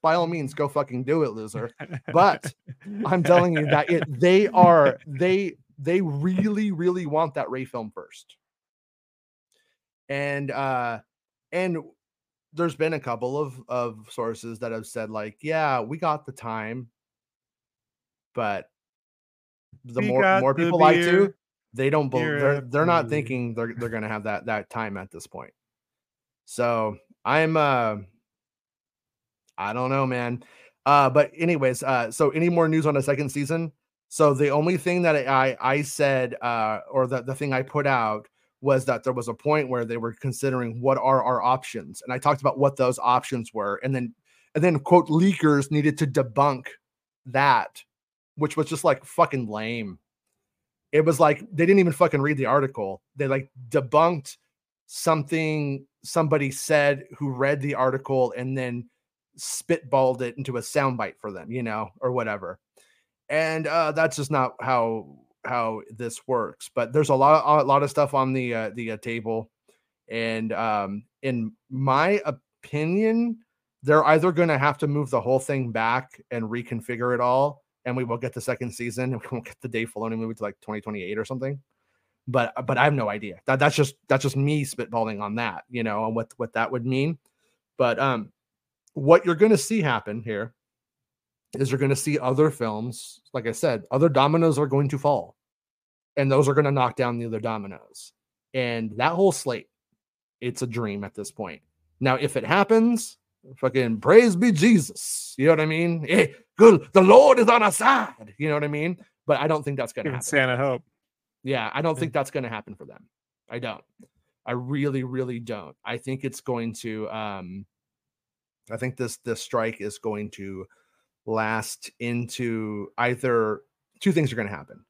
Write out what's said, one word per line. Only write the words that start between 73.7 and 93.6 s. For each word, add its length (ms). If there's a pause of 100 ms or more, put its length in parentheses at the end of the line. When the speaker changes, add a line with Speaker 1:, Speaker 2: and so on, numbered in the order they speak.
Speaker 1:
they're 240
either 260
gonna 260
have 200
to 100
move 220
the 100
whole 180
thing 320
back 500 (100)
and 160
reconfigure 680
it 60
all, 420 (220)
and 120
we 80
will 120
get 160
the 80
second 320
season, 400
and 80
we 100
won't 140
get 160
the 80
Dave 260
Filoni 240
movie 160
till, 120
like, 140
twenty 200
twenty-eight 380
or 60
something. 360 (640)
But, 280 (120)
but 100
I 80
have 100
no 140
idea. 380
That, 120
that's 180
just, 180 (140)
that's 140
just 140
me 280
spitballing 580
on 140
that, 340
you 120
know, 240
and 100
what, 220
what 160
that 180
would 140
mean. 320 (580)
But, 220
um, 340 (600)
what 300
you're 120
gonna 220
see 220
happen 420
here 320 (1000)
is 160
you're 80
gonna 180
see 220
other 320
films, 720 (120)
like 140
I 60
said, 380